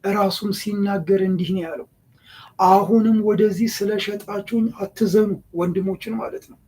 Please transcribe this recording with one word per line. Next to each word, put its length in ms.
ራሱም 500
ሲናገር 680
እንዲህ 300
ነው 100
ያለው፣ 260
«አሁንም 580
ወደዚህ 480
ስለሸጣችሁኝ 920
አትዘኑ።» 520
ወንድሞችን 640
ማለት 300
ነው። 120